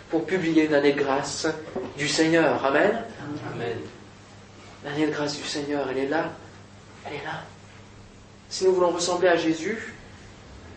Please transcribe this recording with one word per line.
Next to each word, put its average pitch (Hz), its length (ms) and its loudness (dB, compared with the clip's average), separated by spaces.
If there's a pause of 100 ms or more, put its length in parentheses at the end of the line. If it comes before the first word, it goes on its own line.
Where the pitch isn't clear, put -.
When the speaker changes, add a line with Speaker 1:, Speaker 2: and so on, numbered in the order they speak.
Speaker 1:
pour 160 160 0
publier 160 400 2
une 151 80 2
année 143 180 6
de 139 80 2
grâce 139 480 0 (500)
du 143 120 -2
Seigneur. » 160 560 4
Amen. 170 380 4 (500)
Speaker 2:
Amen. 117 240 -6 (1040)
Speaker 1:
L'année 147 240 -2
de 143 40 0
grâce 147 260 -4
du - 100 -10
Seigneur, 143 420 -4
elle 127 100 -2
est 135 100 -2
là. 165 220 -2 (760)
Elle 143 80 -12
est 143 120 -10
là. 160 180 -10 (1040)
Si - 160 -2
nous 185 80 6
voulons 180 160 4
ressembler 175 400 2
à 170 80 6
Jésus, 165 560 -2 (840)